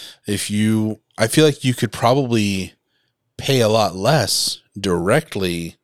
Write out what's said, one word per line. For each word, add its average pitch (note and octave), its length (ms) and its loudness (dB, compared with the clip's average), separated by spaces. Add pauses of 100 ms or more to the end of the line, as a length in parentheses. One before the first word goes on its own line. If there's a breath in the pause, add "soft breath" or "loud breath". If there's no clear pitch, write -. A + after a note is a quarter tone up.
(280 loud breath)
if G2+ 240 -4
you, G#2+ 480 0 (180)
I A2+ 100 2
feel D#3 180 4
like D3+ 180 0
you B2+ 100 2
could A#2+ 200 -4
probably A#2 800 0 (640)
pay C3+ 240 0
a A2 80 4
lot G#2 260 2
less A2 640 0 (200)
directly F2+ 1040 -2